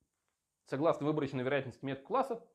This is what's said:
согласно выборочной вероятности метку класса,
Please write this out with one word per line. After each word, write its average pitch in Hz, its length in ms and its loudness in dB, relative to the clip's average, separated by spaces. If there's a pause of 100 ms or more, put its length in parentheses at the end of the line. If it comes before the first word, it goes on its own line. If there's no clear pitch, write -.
(680)
согласно 147 380 2
выборочной 143 380 0
вероятности 131 400 -2
метку 135 220 -6
класса, 254 360 -2 (140)